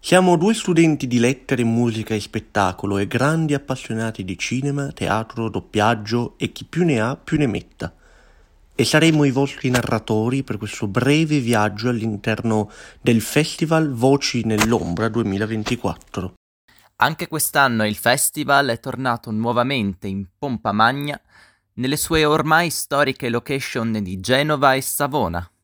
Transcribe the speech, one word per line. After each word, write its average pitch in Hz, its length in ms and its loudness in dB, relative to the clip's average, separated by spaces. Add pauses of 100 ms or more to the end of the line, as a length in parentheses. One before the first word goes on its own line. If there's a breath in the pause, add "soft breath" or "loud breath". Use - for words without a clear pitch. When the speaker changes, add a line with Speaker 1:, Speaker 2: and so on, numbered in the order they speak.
Speaker 1:
Siamo 180 360 4
due 196 180 4
studenti 165 520 2
di 120 140 2
lettere, 123 420 0
musica 113 500 0
e 107 80 -2
spettacolo 98 760 -2
e 101 80 0
grandi 147 480 0
appassionati 113 720 -6
di 92 120 -6
cinema, 143 540 -4
teatro, 110 580 -4
doppiaggio 107 880 -2
e - 120 -4
chi - 140 -16
più 170 200 -2
ne 143 160 2
ha 120 160 -2
più - 220 -4
ne 147 80 2
metta. - 480 -8 (840 soft breath)
E 117 60 4
saremo 156 400 4
i 139 60 4
vostri 135 400 -2
narratori 120 720 0
per 107 160 -8
questo 107 280 -8
breve 147 520 2
viaggio 110 500 0
all'interno 110 840 -2 (300 loud breath)
del 117 220 2
Festival 156 720 0
Voci 127 500 2
nell'Ombra 107 640 0
duemilaventiquattro. 107 1300 -4 (640 soft breath)
Speaker 2:
Anche 160 300 0
quest'anno 135 600 0
il 107 100 -2
festival 139 680 0
è 117 120 -2
tornato 123 520 -6
nuovamente 113 800 -2
in 95 180 -6 (100)
pompa 113 360 -4
magna 135 460 0 (580 soft breath)
nelle 135 200 -2
sue 160 300 0
ormai 156 420 2
storiche 139 640 -2
location 117 720 -4
di 92 180 -6
Genova 135 540 2
e 135 80 -2
Savona. 107 680 -2 (140)